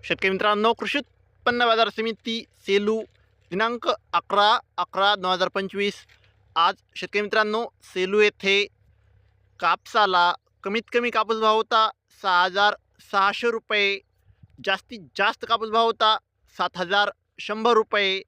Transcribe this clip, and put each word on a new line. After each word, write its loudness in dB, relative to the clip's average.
शेतकरी -2
मित्रांनो, 0
कृषी -6
उत्पन्न -4
बाजार 2
समिती -8
सेलू 0
दिनांक -4
अकरा 2
अकरा 0
दोन -4
हजार 0
पंचवीस. -4
आज 2
शेतकरी -6
मित्रांनो, -2
सेलू -2
येथे 2
कापसाला 2
कमीत -4
कमी 0
कापूस 0
भाव 2
होता 2
सहा 2
हजार 2
सहाशे 0
रुपये, -2
जास्तीत -4
जास्त -2
कापूस -2
भाव 2
होता 2
सात -2
हजार 0
शंभर -4
रुपये. 0